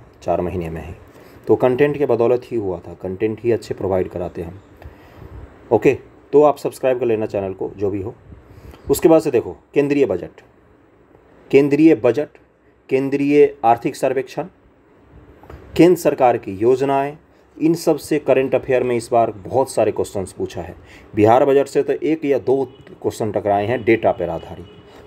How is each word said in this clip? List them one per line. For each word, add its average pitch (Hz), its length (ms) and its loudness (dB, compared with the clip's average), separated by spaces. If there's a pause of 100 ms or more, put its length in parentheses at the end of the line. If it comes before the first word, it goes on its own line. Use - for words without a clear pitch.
(220)
चार 87 180 -2
महीने 87 300 -6
में 80 180 -12
ही। 87 60 -16 (520)
तो 110 100 4
कंटेंट 131 420 2
के 139 80 0
बदौलत 120 380 2
ही 120 120 -8
हुआ 95 220 -4
था, 87 160 -18
कंटेंट 101 500 -6
ही 120 80 0
अच्छे - 220 -4
प्रोवाइड 92 340 -2
कराते 87 340 -10
हैं 85 60 -12
हम। 95 120 -18 (1120)
ओके, 117 260 2 (340)
तो 143 100 6
आप 147 140 2
सब्सक्राइब 127 440 -4
कर 123 60 -2
लेना 110 200 -2
चैनल 98 260 -6
को, 90 240 -10
जो 98 140 -4
भी 98 120 -6
हो। 110 120 -12 (760)
उसके 156 180 4
बाद 160 140 6
से 151 80 -4
देखो, 92 260 -2 (180)
केंद्रीय 143 320 2
बजट, 87 340 -6 (1080)
केंद्रीय 143 440 6
बजट, 123 340 0 (600)
केंद्रीय 139 760 2
आर्थिक 117 320 0
सर्वेक्षण, 131 480 -4 (1300)
केंद्र 175 240 6
सरकार 135 360 2
की 107 160 -10
योजनाएं, 135 640 0 (400)
इन 160 180 0
सब 160 220 0
से 147 220 -4
करंट 135 360 0
अफेयर 123 280 0
में 123 140 -2
इस 117 160 -6
बार 113 180 2
बहुत 104 400 -4
सारे 107 220 0
क्वेश्चंस 95 400 -8
पूछा 92 300 -10
है। 87 140 -16 (380)
बिहार 110 300 6
बजट 139 220 2
से 143 160 -2
तो 143 100 -4
एक 151 320 -4
या 135 140 0
दो 131 260 -2 (380)
क्वेश्चन 107 300 -4
टकराए 101 340 -2
हैं 120 180 -4
डेटा 107 280 2
पर 85 160 -6
आधारित, 82 380 -10 (400)